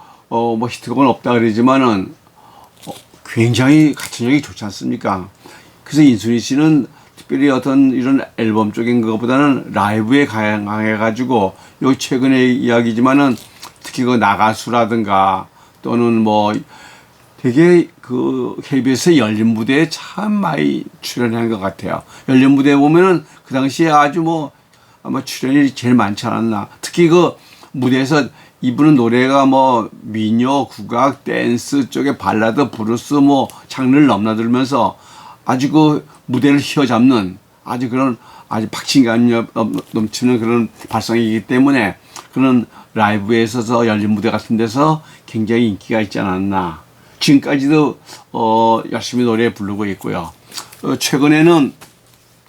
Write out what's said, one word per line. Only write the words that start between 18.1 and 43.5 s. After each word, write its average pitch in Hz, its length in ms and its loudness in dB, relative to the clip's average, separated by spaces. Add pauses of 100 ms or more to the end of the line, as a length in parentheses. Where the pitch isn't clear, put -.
케이비에스의 135 560 0
열린 110 280 0
무대에 131 420 0
참 - 440 -8
많이 160 520 -2 (160)
출연한 117 480 -4
것 110 100 -4
같아요. 92 420 -8 (260)
열린 135 240 4
무대에 139 240 4
보면은 160 480 4 (220)
그 - 80 -12
당시에 135 380 0
아주 147 300 2
뭐 160 300 -4 (520)
아마 127 200 -6
출연이 135 520 0
제일 123 180 0
많지 104 320 0
않았나. 110 420 -4 (140)
특히 - 260 2
그 165 280 2 (380)
무대에서 131 540 0 (340)
이분은 131 340 2
노래가 127 500 2
뭐 131 440 2 (120)
미녀, 113 640 -2
국악, 120 580 -4
댄스 120 680 -2
쪽에 135 260 -4
발라드, 110 540 -2
브루스 113 440 -4
뭐 139 320 2 (200)
장르를 135 400 2
넘나들면서 117 880 -2 (480)
아주 131 260 -2
그 151 360 2 (180)
무대를 139 320 2
휘어잡는 123 800 0 (260)
아주 123 280 -8
그런 131 260 -2 (320)
아주 110 220 -4
박진감 117 840 0
넘-, 113 260 -4 (120)
넘치는 120 480 -2
그런 113 300 0 (200)
발성이기 110 560 -2
때문에 127 520 0 (360)
그런 127 320 2 (300)
라이브에 107 480 0
있어서 117 420 -2